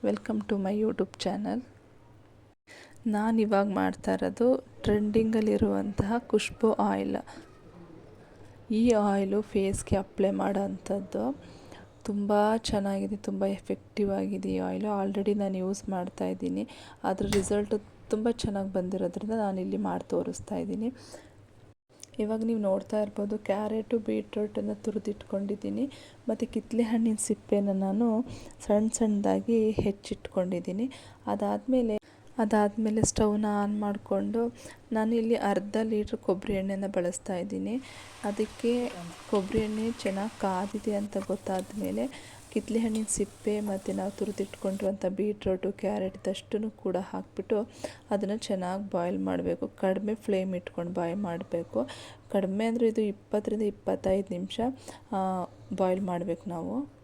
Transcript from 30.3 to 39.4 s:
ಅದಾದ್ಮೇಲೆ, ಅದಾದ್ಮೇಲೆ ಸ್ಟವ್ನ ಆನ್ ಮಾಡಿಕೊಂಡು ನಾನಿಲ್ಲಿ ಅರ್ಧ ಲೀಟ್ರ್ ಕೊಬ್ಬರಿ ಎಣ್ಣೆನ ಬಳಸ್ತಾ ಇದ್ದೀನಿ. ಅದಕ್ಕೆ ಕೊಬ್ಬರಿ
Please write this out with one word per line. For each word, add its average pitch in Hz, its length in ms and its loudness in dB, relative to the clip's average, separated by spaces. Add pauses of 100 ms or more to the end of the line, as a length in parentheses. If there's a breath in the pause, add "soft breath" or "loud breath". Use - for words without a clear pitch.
ಅದಾದ್ಮೇಲೆ, 208 680 2 (400 loud breath)
ಅದಾದ್ಮೇಲೆ 214 640 4
ಸ್ಟವ್ನ 214 480 4
ಆನ್ 208 320 0
ಮಾಡಿಕೊಂಡು 202 720 0 (360 loud breath)
ನಾನಿಲ್ಲಿ 226 440 2
ಅರ್ಧ 202 480 0
ಲೀಟ್ರ್ 214 340 0
ಕೊಬ್ಬರಿ 196 360 0
ಎಣ್ಣೆನ 196 340 -2
ಬಳಸ್ತಾ 185 480 -2
ಇದ್ದೀನಿ. 196 420 -4 (460 loud breath)
ಅದಕ್ಕೆ 233 680 -2 (400)
ಕೊಬ್ಬರಿ 202 280 0